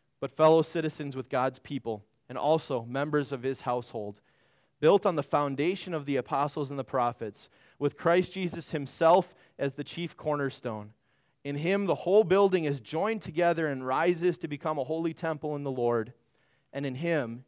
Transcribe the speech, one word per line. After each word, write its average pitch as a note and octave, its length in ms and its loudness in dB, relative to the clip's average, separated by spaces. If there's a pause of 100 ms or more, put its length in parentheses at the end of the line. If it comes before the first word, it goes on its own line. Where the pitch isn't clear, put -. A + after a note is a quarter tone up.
(180)
but C#3 140 -6
fellow D#3+ 300 8
citizens D3+ 520 -4
with B2+ 140 -8
God's C3 300 0
people, A#2 480 -8 (200)
and B2+ 120 -10
also C#3+ 480 0
members C#3+ 460 -2
of B2 100 -6
his C3 180 -4
household, A2+ 600 -6 (580)
built F#3+ 240 6
on F3+ 120 2
the C#3+ 60 0
foundation D3+ 720 -2
of D3 140 -4
the C#3 100 -2
apostles C#3+ 540 -2
and C#3+ 80 -6
the C3 60 -6
prophets, A#2+ 680 -4 (280)
with C#3+ 200 -2
Christ F3 340 4
Jesus F3 380 -6
himself E3 640 4 (240)
as C#3 160 -2
the D3 100 -8
chief - 320 -8
cornerstone. C3 800 -6 (480)
In C#3+ 140 -6
him, F#3+ 280 0
the E3 120 2
whole G3+ 280 4
building F#3 400 4
is C#3+ 160 -2
joined G3+ 400 -4
together E3 460 0
and C3 200 -4
rises E3 520 2
to E3 100 -8
become D#3 300 -4
a - 60 -4
holy E3 280 -2
temple D3+ 420 -4
in C#3+ 100 -6
the C#3 60 -4
Lord. A#2+ 440 0 (580)
And C#3 140 -4
in C3 80 -4
him, C3+ 540 -2